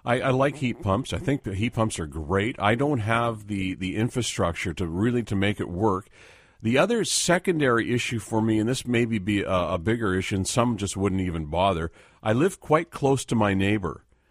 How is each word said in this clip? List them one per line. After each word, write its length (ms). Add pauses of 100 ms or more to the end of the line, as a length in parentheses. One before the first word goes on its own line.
I, 200
I 80
like 260
heat 240
pumps. 320
I 60
think 240
the 120
heat 200
pumps 240
are 80
great. 520
I 160
don't 260
have 480
the, 260
the 220
infrastructure 760
to 140
really 380
to 120
make 240
it 80
work. 400 (540)
The 160
other 260
secondary 880
issue 280
for 200
me, 180
and 80
this 200
maybe 320
be 240
a, 80
a 280
bigger 360
issue, 220
and 120
some 300
just 180
wouldn't 240
even 260
bother, 460 (300)
I 100
live 280
quite 300
close 360
to 80
my 180
neighbor. 520 (260)